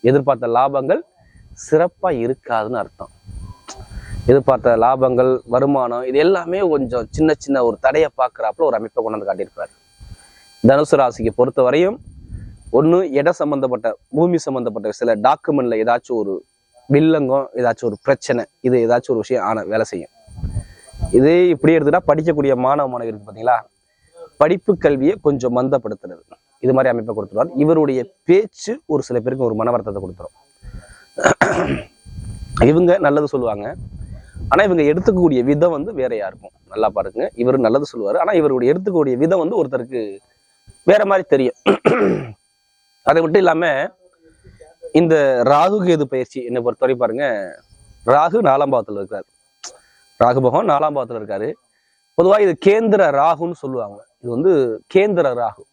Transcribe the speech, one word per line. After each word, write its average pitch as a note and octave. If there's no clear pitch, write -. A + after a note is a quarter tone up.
எதிர்பார்த்த C3
லாபங்கள் C#3
சிறப்பா F3
இருக்காதுன்னு A#2
அர்த்தம். -
எதிர்பார்த்த B2+
லாபங்கள், B2+
வருமானம், B2+
இது C3
எல்லாமே F3+
கொஞ்சம் B2
சின்ன D#3
சின்ன C3+
ஒரு G#2+
தடையை D3
பாக்குறாப்புல B2
ஒரு A#2
அமைப்பை A2+
கொண்டாந்து G#2+
காட்டியிருப்பாரு. -
தனுசு D3
ராசிக்கு A#2
பொறுத்த B2+
வரையும் F3
ஒண்ணு D#3+
இடம் E3
சம்பந்தப்பட்ட, C3
பூமி E3+
சம்பந்தப்பட்ட A#2
சில A#2
டாக்குமெண்ட்ல C3+
ஏதாச்சும் A#2+
ஒரு G2
வில்லங்கம், C#3+
ஏதாச்சும் A#2+
ஒரு G#2
பிரச்சனை, B2+
இது B2+
ஏதாச்சும் A#2+
ஒரு A2
விஷயம் A#2
ஆன G#2+
வேலை A2
செய்யும். E2+
இதே D3
இப்படி D#3
எடுத்துட்டா D3+
படிக்கக்கூடிய D3
மாணவ C#3
மாணவியருக்கு A2+
பாத்தீங்களா, A2+
படிப்பு F3
கல்வியை D3
கொஞ்சம் B2+
மந்தப்படுத்துறது, A2+
இது C3
மாதிரி C3
அமைப்பை A2+
கொடுத்துருவார். G#2+
இவருடைய D3+
பேச்சு G3+
ஒரு C#3
சில B2
பேருக்கு C3
ஒரு A2
மன A#2+
வருத்தத்தை G2+
கொடுத்துரும். F2
இவங்க E3+
நல்லது D3
சொல்லுவாங்க, A2+
ஆனா E3
இவங்க F3
எடுத்துக்கக்கூடிய F3
விதம் D#3
வந்து D3+
வேறையா A#2
இருக்கும். F#2+
நல்லா G#2+
பாருங்க, G2
இவர் B2+
நல்லது C#3
சொல்லுவாரு, A2
ஆனா G#3+
இவருடைய C3+
எடுத்துக்கக்கூடிய E3+
விதம் F3
வந்து G3+
ஒருத்தருக்கு B2
வேற G#3+
மாதிரி F#3+
தெரியும். B2+
அதை D#3
மட்டும் E3+
இல்லாம E3+
இந்த E3
ராகு E3+
கேது D#3+
பயிற்சி C3
என்னை B2
பொறுத்தவரை B2+
பாருங்க, A#2+
ராகு D#3+
நாலாம் C#3
பாவத்துல G#2
இருக்காரு. G2
ராகு B2
பகவான் D#3+
நாலாம் D3
பாவத்துல A#2+
இருக்காரு. G#2
பொதுவா F#3
இது F3+
கேந்திர G#3
ராகுன்னு E3
சொல்லுவாங்க. A#2
இது A#2+
வந்து F3
கேந்திர F#3
ராகு. A2